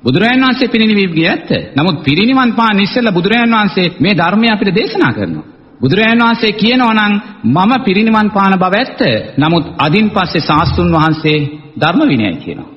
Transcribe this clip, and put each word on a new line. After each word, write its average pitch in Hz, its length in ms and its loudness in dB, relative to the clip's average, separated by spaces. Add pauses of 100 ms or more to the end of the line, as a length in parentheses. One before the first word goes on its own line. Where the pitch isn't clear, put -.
බුදුරජාණන් 220 440 2
වහන්සේ 254 240 0
පිරිනිවී 214 400 2
ගියේ 165 220 0
ඇත්ත. - 200 -6 (220)
නමුත් 151 300 0
පිරිනිවන් 233 500 2
පාන 214 260 0
ඉස්සෙල්ලා 202 380 0
බුදුරජාණන් 226 400 0
වහන්සේ 196 300 0 (100)
මේ 202 180 0
ධර්මය 185 340 0
අපිට 208 240 0
දේශනා 269 400 0
කරනවා. 82 340 -6 (300)
බුදුරජාණන් 220 460 2
වහන්සේ 226 300 0
කියනවා 226 420 2
නම් 208 200 0 (280)
මම 170 360 2
පිරිනිවන් 214 520 2
පාන 196 240 2
බව 185 200 0
ඇත්ත. 254 260 -4 (340)
නමුත් 160 300 0 (120)
අදින් 160 320 2
පස්සේ 175 340 -2
ශාස්තුන් 170 480 0
වහන්සේ 156 480 0 (360)
ධර්ම 170 320 0
විනයයි 110 300 0
කියනවා. - 400 -12